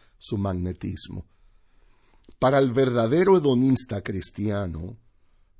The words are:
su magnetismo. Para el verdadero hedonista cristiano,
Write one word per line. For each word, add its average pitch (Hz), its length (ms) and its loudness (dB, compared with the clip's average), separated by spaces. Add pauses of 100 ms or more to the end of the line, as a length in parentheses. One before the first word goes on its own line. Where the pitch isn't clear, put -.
(180)
su - 200 -8
magnetismo. 95 880 -6 (1120)
Para 135 200 4
el 135 120 4
verdadero 131 640 4
hedonista 131 640 2
cristiano, 101 960 -6 (640)